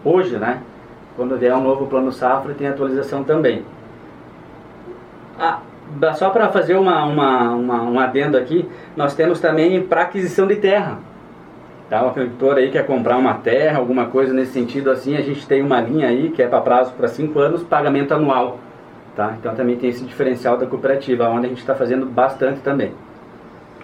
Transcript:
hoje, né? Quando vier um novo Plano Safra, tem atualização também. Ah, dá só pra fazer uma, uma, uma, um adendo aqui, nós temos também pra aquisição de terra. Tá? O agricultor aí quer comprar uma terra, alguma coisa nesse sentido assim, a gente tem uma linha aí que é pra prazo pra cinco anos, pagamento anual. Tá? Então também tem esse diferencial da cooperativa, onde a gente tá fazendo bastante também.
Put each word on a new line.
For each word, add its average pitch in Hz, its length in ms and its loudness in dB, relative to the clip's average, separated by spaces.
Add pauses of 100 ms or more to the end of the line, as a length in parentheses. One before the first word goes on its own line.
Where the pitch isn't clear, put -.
hoje, 175 320 2
né? 110 240 -4 (560)
Quando 123 220 -4
vier 123 160 4
um 131 80 2
novo 135 240 0
Plano 131 260 0
Safra, 135 440 -2
tem 143 120 -4
atualização 139 560 -2
também. 139 400 2 (1700)
Ah, 165 220 0 (380)
dá 151 180 -4
só 190 160 0
pra 208 180 2
fazer 175 260 2
uma, 180 280 2
uma, 135 480 0
uma, 120 320 -2
um 120 160 0
adendo 135 360 0
aqui, 143 320 0 (280)
nós 143 180 -2
temos 165 260 0
também 165 440 2
pra 165 200 0
aquisição 190 440 0
de 208 80 2
terra. 190 420 2 (880)
Tá? 110 160 0
O 127 60 2
agricultor 135 480 0
aí 135 140 4
quer 143 140 0
comprar 123 320 2
uma 123 180 2
terra, 143 420 2
alguma 123 300 0
coisa 131 260 2
nesse 131 200 0
sentido 135 360 -2
assim, 135 260 0
a 143 60 0
gente 139 240 -6
tem 139 160 2
uma 123 200 2
linha 131 260 0
aí 139 240 2
que 135 100 2
é 120 60 4
pra 123 140 2
prazo 123 320 2
pra 123 140 0
cinco 151 300 -4
anos, 143 240 2
pagamento 143 520 0
anual. 139 440 0 (580)
Tá? 107 240 -4
Então 113 140 -6
também 120 220 0
tem 123 140 -2
esse 120 140 -4
diferencial 123 540 0
da 123 80 -2
cooperativa, 131 640 0
onde 120 160 0
a 123 40 -2
gente 127 140 -8
tá 135 120 0
fazendo 131 320 0
bastante 131 540 0
também. 139 300 -2 (920)